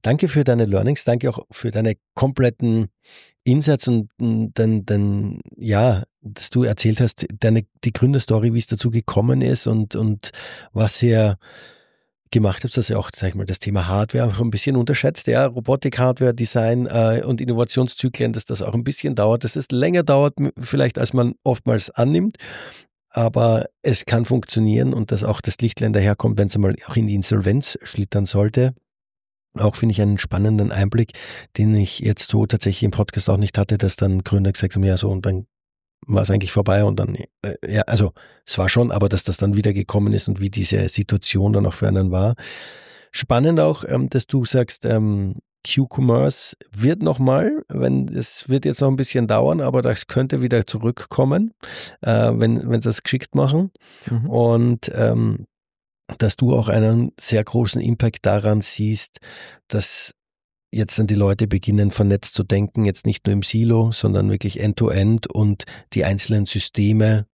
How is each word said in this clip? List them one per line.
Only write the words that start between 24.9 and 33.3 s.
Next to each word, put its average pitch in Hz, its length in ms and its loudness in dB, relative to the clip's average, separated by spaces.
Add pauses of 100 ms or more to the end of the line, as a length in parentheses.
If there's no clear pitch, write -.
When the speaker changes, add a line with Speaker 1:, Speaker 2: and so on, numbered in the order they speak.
Speaker 1:
und 113 200 -4
dass 98 100 -2
auch 107 180 -2
das - 180 -4
Lichtlein 113 340 -2
daherkommt, 104 440 2
wenn's 101 200 0
einmal 98 180 2 (140)
auch - 80 -4
in 113 100 2
die 101 80 -2
Insolvenz 101 680 0
schlittern 101 440 -4
sollte. 110 480 0 (840)
Auch - 200 0
finde 113 160 2
ich 104 100 2
einen 101 160 2
spannenden 104 540 0
Einblick, 104 400 0 (440)
den 107 200 4
ich 101 240 0
jetzt - 280 -2
so 107 180 2
tatsächlich - 360 0
im 107 80 2
Podcast - 400 -2